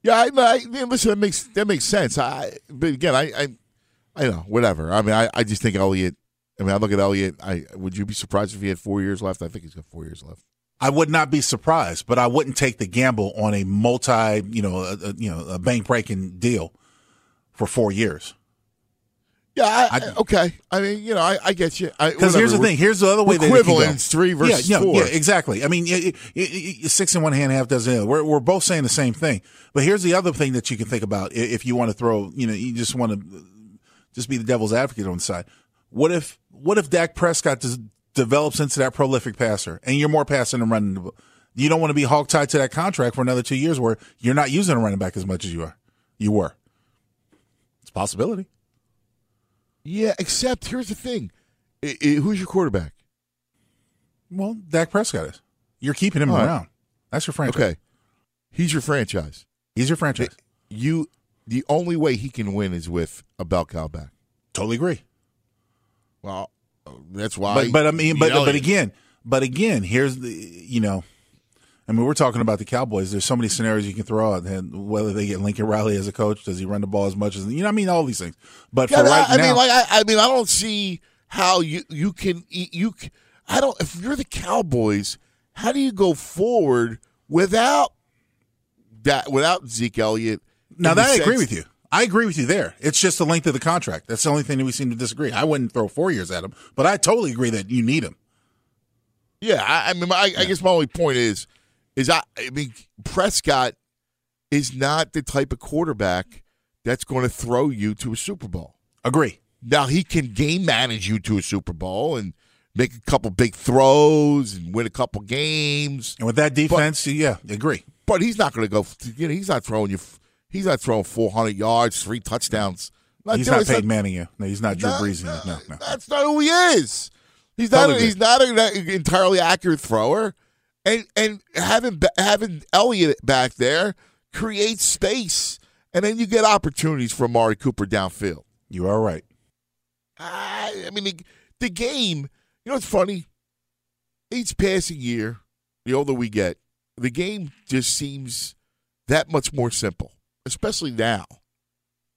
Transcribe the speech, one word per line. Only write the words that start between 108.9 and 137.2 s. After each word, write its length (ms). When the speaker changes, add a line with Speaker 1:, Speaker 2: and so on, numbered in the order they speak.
Speaker 2:
Agree. 360
Speaker 1:
Now, 260
he 180
can 280
game 320
manage 440
you 100
to 200
a 40
Super 300
Bowl 440
and 160
make 180
a 60
couple 320
big 240
throws 1000
and 180
win 140
a 40
couple 320
games. 960
Speaker 2:
And 80
with 100
that 180
Speaker 1:
But 80
Speaker 2:
defense, 460
yeah, 300
agree. 360
Speaker 1:
But 160
he's 160
not 160
gonna 140
go, 180
you 100
know, 80
he's 140
not 160
throwing 260
you, 80
he's 180
not 140
throwing 240
four 280
hundred 240
yards, 460
three 180
touchdowns. 720
Not 120
Speaker 2:
He's 100
Speaker 1:
doing 100
Speaker 2:
not 60
Speaker 1:
it's 80
Speaker 2:
Peyton 180
Manning, 260
you. 140
No, 80
he's 160
not 160
Drew 120
Speaker 1:
No, 60
Speaker 2:
Brees, 260
you. 40
No, 320
no. 80
Speaker 1:
that's 320
not 140
who 160
he 80
is. 640
He's 140
Speaker 2:
Totally 240
Speaker 1:
not, 60
he's 140
Speaker 2:
agree. 420
Speaker 1:
not 200
an 120
entirely 520
accurate 400
thrower. 540
And, 300
and 260
having, 480
having 460
Elliott 520
back 300
there 400
creates 520
space, 760
and 120
then 140
you 80
get 180
opportunities 680
for 120